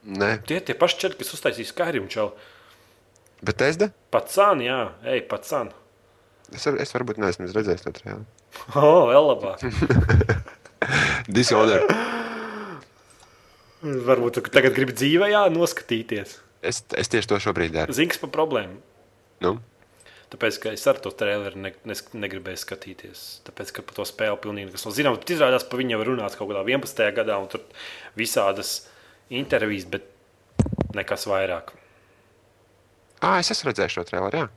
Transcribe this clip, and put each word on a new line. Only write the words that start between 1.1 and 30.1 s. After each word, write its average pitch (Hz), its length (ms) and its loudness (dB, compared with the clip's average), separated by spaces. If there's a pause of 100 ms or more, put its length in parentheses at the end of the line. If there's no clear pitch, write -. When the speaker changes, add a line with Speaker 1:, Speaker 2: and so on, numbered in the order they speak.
Speaker 2:
kas - 160 -10
uztaisīja 120 360 -4
Skyrim, 151 380 -4
čau. 104 240 -4 (1120)
Speaker 1:
Bethesda? 165 460 0 (160)
Speaker 2:
Pacan, 185 560 4
jā. 123 180 -2 (220)
Ej, 123 240 -2
pacan. 117 480 -6 (760)
Speaker 1:
Es - 160 -12
var-, 143 160 0
es - 120 -6
varbūt 120 260 -4
neesmu 92 300 -2
redzējis 98 360 -2
to - 100 -8
traileru. 101 340 -12
Speaker 2:
<laughs> - 60 -20 (360)
O, 147 340 8
vēl 131 180 8
labāk. 113 380 2 (880)
Speaker 1:
<laughs> - 880 -2
Dishonored. 110 480 6 (2000)
Speaker 2:
Varbūt 123 520 2
tu 117 80 0
tagad 131 320 6
gribi 131 160 0
dzīvē, 156 380 2
jā, 208 180 6
noskatīties. 123 840 -2 (240)
Speaker 1:
Es, - 320 -6
es - 180 -4
tieši 110 220 0
to 104 100 4
šobrīd 87 320 0
daru. 78 240 -2
Speaker 2:
Zini, 160 160 2
kas - 80 -4
pa 156 80 -10
problēmu? 131 480 -2 (680)
Speaker 1:
Nu? 90 120 0 (720)
Speaker 2:
Tāpēc, - 320 -4
ka 110 140 -6
es 104 120 -12
ar 139 140 4
to - 140 -10
traileru 101 480 -4
ne-, 95 100 -10 (140)
nes-, 104 160 -10 (100)
negribēju 95 480 -10
skatīties. - 640 -14 (220)
Tāpēc, - 280 -14
ka - 140 -14
pa - 100 -18
to 104 80 -6
spēli 104 340 -2
pilnīgi 101 300 -10
nekas 95 160 -14
nav 107 140 -8
zināms. 143 240 2
Bet - 100 -8
izrādās, 131 320 4
pa 123 160 -6
viņu 123 160 -2
jau 107 80 -2
runāts 113 320 -2
kaut 101 160 -8
kādā 98 160 -4
vienpadsmitajā 117 480 0
gadā, 107 240 0
un 98 80 -8
tur - 160 -10 (520)
visādas 101 580 -2 (580)
intervijas, 107 560 -2
bet 98 220 -8 (840)